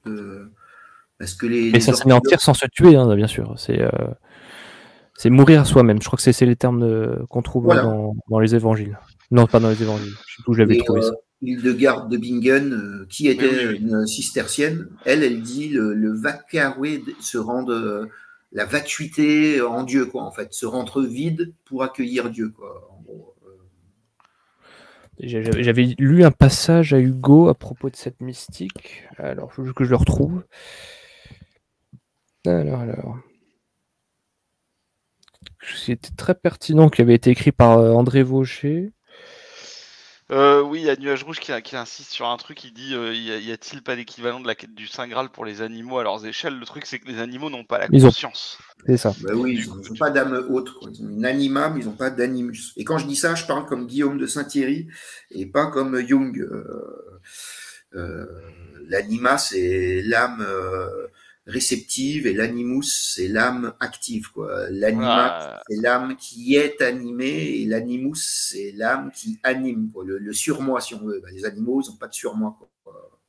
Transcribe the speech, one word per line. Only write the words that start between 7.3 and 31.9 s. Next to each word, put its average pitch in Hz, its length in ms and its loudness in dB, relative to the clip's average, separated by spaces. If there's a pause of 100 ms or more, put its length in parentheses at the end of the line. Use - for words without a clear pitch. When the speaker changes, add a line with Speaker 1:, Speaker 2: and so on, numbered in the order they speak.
Speaker 2:
qu'on 123 100 -4
trouve 120 240 -4
Speaker 1:
Voilà. 127 200 6
Speaker 2:
dans, 107 300 -2 (140)
dans 110 120 2
les 110 140 4
évangiles. 110 440 0 (320)
Non, 120 160 8
pas 117 140 6
dans 113 100 2
les 110 120 0
évangiles. 104 300 -4 (140)
Je - 100 -18
sais - 60 -20
plus - 80 -6
où 117 40 4
je 110 80 4
l'avais 110 140 6
Speaker 1:
Et, 117 80 2
Speaker 2:
trouvé, 107 160 0
Speaker 1:
euh, 110 80 2
Speaker 2:
ça. 113 60 -2 (280)
Speaker 1:
Hildegarde 123 680 0
de 123 80 -2
Bingen, 123 540 0
euh, 101 380 -10
qui - 140 -6
Speaker 3:
Oui, 143 60 4
Speaker 1:
était 131 360 0
Speaker 3:
oui, - 80 -
oui. 98 40 -8
Speaker 1:
une 107 280 0
cistercienne, 151 840 -4 (180)
elle, 147 160 2
elle 120 200 0
dit 131 260 -8
le, 113 260 -2
le 107 200 0
vacuer, 139 880 -4 (180)
se - 180 -8
rendre, 120 340 -4
euh, 110 340 -4 (460)
la 101 140 -4
vacuité 151 960 0
en 120 220 -4
Dieu, 127 220 0
quoi, 117 160 -10
en 104 100 -12
fait, - 220 -12
se - 120 -8
rendre 123 360 -4
vide 160 500 -4 (140)
pour 131 160 -8
accueillir 123 480 -6
Dieu, 110 200 -8
quoi, 98 400 -20
en 95 120 -20
gros. 107 320 -20 (120)
Euh. 95 40 -20 (1700)
Speaker 2:
J'ai, 117 260 -6
j'avais, 113 180 0
j'avais 123 360 4
lu 151 260 8
un 156 60 10
passage 151 640 4
à 135 60 6
Hugo 131 480 6
à 160 60 4
propos - 360 -10
de - 60 -20
cette - 240 -12
mystique. - 840 -14 (140)
Alors, - 340 -10
faut 131 120 -10
juste 127 120 -10
que 135 80 0
je 123 60 0
le 127 60 6
retrouve. 165 460 2 (2000)